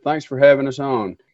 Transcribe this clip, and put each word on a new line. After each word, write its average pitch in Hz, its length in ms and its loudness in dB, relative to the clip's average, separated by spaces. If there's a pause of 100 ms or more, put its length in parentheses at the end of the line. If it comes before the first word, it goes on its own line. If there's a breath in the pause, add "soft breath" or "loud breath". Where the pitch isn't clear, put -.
Thanks 151 220 -6
for 135 120 -12
having 139 300 4
us 135 140 -8
on. 117 360 -4 (180)